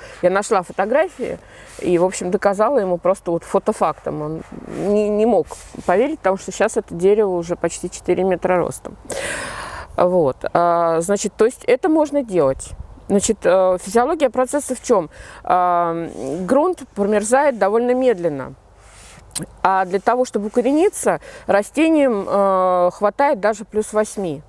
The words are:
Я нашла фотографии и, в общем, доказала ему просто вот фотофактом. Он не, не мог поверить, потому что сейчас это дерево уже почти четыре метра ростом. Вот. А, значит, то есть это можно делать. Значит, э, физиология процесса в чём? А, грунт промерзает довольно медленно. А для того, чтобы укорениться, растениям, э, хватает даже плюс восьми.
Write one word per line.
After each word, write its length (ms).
Я 80
нашла 320
фотографии 760
и, 200
в 40
общем, 280
доказала 480
ему 180
просто 320
вот 140
фотофактом. 800
Он 180
не, 220
не 180
мог 180
поверить, 320
потому 200
что 140
сейчас 260
это 180
дерево 420
уже 180
почти 360
четыре 320
метра 340
ростом. 380
Вот. 420
А, 480
значит, 360
то 80
есть 200
это 240
можно 340
делать. 460
Значит, 360
э, 360
физиология 520
процесса 420
в 80
чём? 280
А, 640
грунт 380
промерзает 640
довольно 340
медленно. 600
А 220
для 140
того, 260
чтобы 220
укорениться, 720
растениям, 800
э, 680
хватает 460
даже 260
плюс 280
восьми. 560